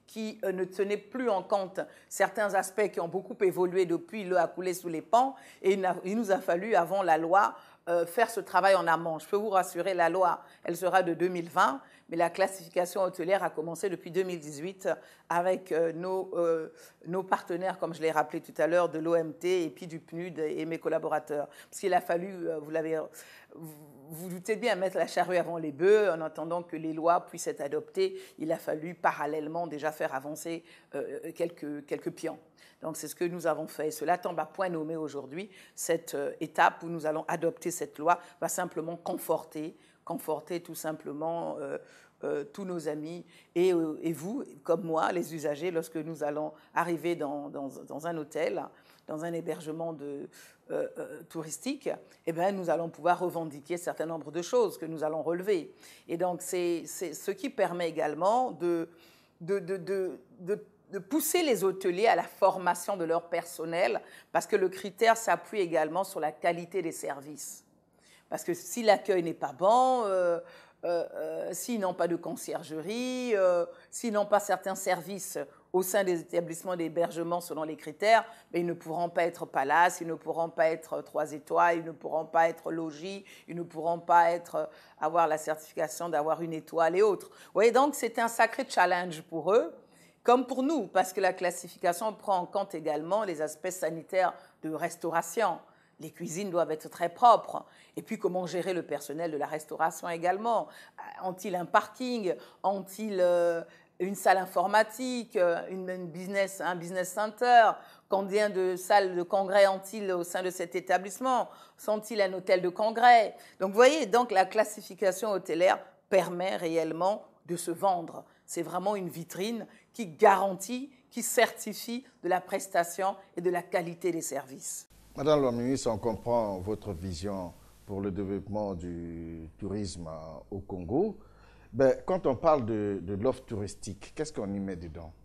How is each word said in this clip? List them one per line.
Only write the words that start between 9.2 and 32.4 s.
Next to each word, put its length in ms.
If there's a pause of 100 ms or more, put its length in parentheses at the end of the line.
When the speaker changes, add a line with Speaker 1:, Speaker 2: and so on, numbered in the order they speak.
Speaker 1:
peux 100
vous 120
rassurer, 460
la 160
loi, 320 (220)
elle 120
sera 260
de 120
deux 140
mille 200
vingt, 320 (300)
mais 80
la 100
classification 720
hôtelière 400
a 60
commencé 400
depuis 220
deux 140
mille 160
dix-huit 460 (440)
avec, 420
euh, 220
nos, 400
euh, 400 (320)
nos 160
partenaires, 560
comme 160
je 80
l'ai 80
rappelé 320
tout 160
à 80
l'heure, 240
de 80
l'O 160
M 180
T 320
et 60
puis 160
du 120
pnud 400
et 280
mes 120
collaborateurs. 680 (220)
Parce 100
qu'il 140
a 80
fallu, 460
euh, 100
vous 120
l'avez, 280 (560)
vous, 200 (360)
vous 180
doutez 280
bien, 180
mettre 220
la 100
charrue 300
avant 220
les 140
bœufs, 380
en 120
attendant 400
que 140
les 180
lois 320
puissent 200
être 140
adoptées, 580 (200)
il 140
a 60
fallu 360
parallèlement 720
déjà 260
faire 220
avancer, 500 (300)
euh, 400
quelques, 520
quelques 240
pions. 280 (420)